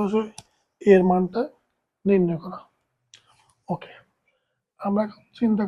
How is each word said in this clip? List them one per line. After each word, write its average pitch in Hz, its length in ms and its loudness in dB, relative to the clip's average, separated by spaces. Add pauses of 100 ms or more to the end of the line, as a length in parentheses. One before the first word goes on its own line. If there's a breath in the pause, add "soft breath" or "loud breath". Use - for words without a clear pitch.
হচ্ছে 208 200 -2 (600)
এর 190 280 6
মানটা 185 320 -2 (640)
নির্ণয় 180 380 2
করা। 185 160 -16 (1120 soft breath)
ওকে, - 180 -10 (880)
আমরা 202 280 -2
এখন - 160 -20 (160)
চিন্তা 214 280 0